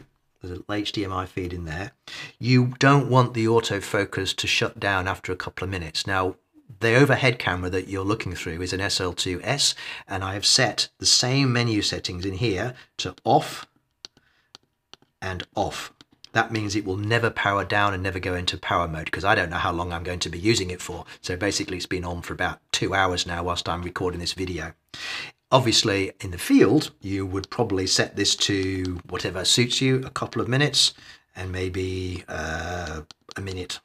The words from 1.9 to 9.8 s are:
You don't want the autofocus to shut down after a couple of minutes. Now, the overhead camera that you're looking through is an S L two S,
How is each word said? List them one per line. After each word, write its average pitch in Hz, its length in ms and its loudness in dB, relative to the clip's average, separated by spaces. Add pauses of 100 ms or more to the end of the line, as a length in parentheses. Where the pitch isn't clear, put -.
You 127 420 4
don't 135 300 8
want 123 240 6
the 113 120 0
autofocus 101 880 0
to - 120 -2
shut - 340 0
down 95 260 2
after 95 240 -4
a 90 60 -2
couple - 260 -8
of 95 80 -4
minutes. 85 340 -6
Now, 92 300 0 (440)
the 117 160 4
overhead 127 440 6
camera 90 300 -2
that 92 180 -2
you're 95 160 -4
looking 98 320 -2
through 82 260 -6
is 90 120 -4
an 92 80 -4
S 98 180 0
L 90 140 -2
two 90 300 -4
S, 139 300 0 (340)